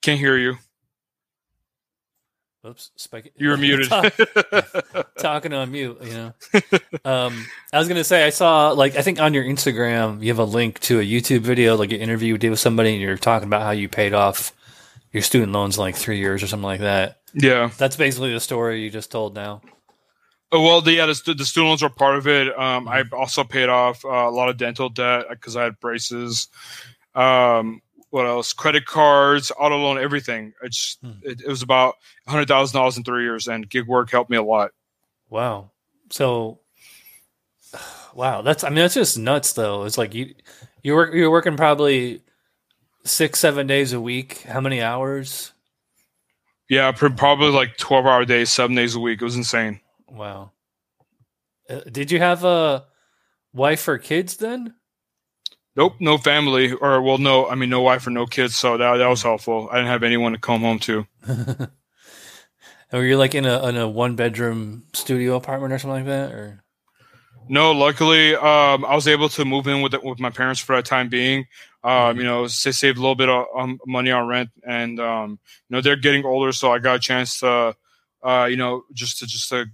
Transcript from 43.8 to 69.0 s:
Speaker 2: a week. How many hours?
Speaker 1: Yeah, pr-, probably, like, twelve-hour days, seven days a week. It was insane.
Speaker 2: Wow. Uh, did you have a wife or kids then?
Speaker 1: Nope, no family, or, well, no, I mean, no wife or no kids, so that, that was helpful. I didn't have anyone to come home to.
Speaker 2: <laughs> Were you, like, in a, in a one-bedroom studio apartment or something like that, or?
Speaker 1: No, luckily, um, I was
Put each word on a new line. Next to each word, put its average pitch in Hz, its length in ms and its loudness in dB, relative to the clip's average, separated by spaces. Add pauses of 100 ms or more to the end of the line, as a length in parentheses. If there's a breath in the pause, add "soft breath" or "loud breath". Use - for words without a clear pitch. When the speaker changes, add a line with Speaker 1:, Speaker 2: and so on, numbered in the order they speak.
Speaker 2:
a 120 60 -4
week. 123 420 -8
How 127 180 -8
many 131 220 -2
hours? 135 720 -6 (1160)
Speaker 1:
Yeah, 131 240 2
pr-, 143 160 0
probably, 139 420 4
like, 131 280 0
twelve-hour 127 480 4
days, 120 240 2
seven 123 260 0
days 120 180 0
a 120 60 -6
week. 117 220 -4
It - 20 -6
was 120 120 -4
insane. 113 440 -4 (280)
Speaker 2:
Wow. 101 440 -16 (1160)
Uh, 131 100 -10 (100)
did 139 200 -6
you 175 80 2
have 175 260 2
a 160 400 2 (720)
wife 143 340 0
or 147 100 0
kids 180 380 -4
then? 233 380 -8 (1000)
Speaker 1:
Nope, 180 260 2
no 151 180 2
family, 135 540 2
or, 135 280 2
well, 135 160 2
no, 135 320 4
I 123 60 -4
mean, 127 160 -2
no 127 100 2
wife 127 260 2
or 127 40 -6
no 120 160 -4
kids, 120 300 -2
so 120 200 0
that, 123 220 2
that 123 80 4
was 123 160 2
helpful. 113 500 -2
I 120 40 0
didn't 123 120 0
have 120 140 0
anyone 117 300 0
to 113 60 -8
come 113 220 -2
home 113 200 0
to. 107 260 -4 (200)
Speaker 2:
<laughs> 120 420 -6 (1200 loud breath)
Were 123 140 -2
you, 131 100 4
like, 135 180 4
in 139 120 0
a, 127 220 0
in 120 100 -2
a 113 100 -2
one-bedroom 113 1040 -4
studio 127 440 -2
apartment 135 360 -6
or 131 60 -4
something 135 260 -6
like - 20 -
that, 139 260 -6
or? 104 300 -18 (840 soft breath)
Speaker 1:
No, 156 240 4
luckily, 156 640 6
um, 143 480 4
I 131 100 0
was 147 140 2